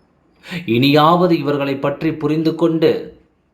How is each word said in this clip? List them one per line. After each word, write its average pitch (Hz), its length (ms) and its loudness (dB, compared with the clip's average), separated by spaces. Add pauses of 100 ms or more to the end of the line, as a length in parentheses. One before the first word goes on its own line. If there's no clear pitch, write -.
(640)
இனியாவது 147 720 4
இவர்களை 139 380 -2
பற்றி 147 380 -4
புரிந்து 156 420 -2
கொண்டு 160 360 2 (640)